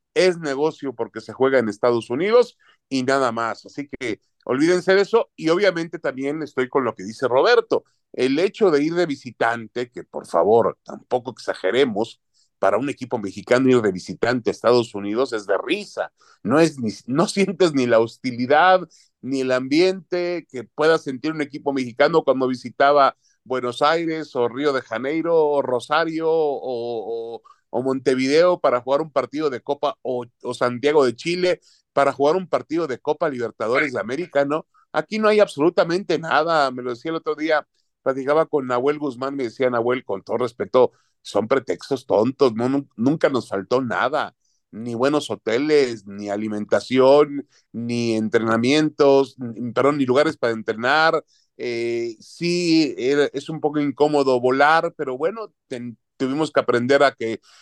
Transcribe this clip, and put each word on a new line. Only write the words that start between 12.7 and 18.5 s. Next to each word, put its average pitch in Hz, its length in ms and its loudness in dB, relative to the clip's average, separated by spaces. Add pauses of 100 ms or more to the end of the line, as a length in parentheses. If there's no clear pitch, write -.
un 139 120 -4
equipo 127 280 -8
mexicano 101 520 0
ir 123 120 6
de 101 120 0
visitante 110 560 -4
a - 20 -2
Estados 120 420 2
Unidos 107 380 -4
es 107 140 -8
de 95 120 0
risa. 160 540 -6 (320)
No 127 160 2
es 151 180 2
ni, 110 140 -4 (160)
no 139 180 0
sientes 185 480 0
ni 131 120 0
la 139 160 4
hostilidad, 147 840 2 (360)